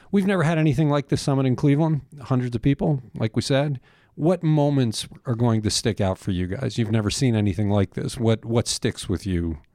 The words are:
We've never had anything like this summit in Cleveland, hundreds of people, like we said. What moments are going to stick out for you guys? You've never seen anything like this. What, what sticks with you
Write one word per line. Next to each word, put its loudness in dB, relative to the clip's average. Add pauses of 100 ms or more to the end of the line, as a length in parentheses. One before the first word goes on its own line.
(120)
We've 2
never 2
had 2
anything 2
like 0
this -2
summit 2
in 2
Cleveland, 2 (180)
hundreds -2
of -4
people, 0 (120)
like -4
we 0
said. -2 (340)
What 0
moments 2 (160)
are -2
going 2
to 0
stick -2
out 0
for -4
you -2
guys? -6
You've 0
never 0
seen 0
anything 0
like 0
this. -6
What, 0
what -2
sticks -6
with -4
you -2 (160)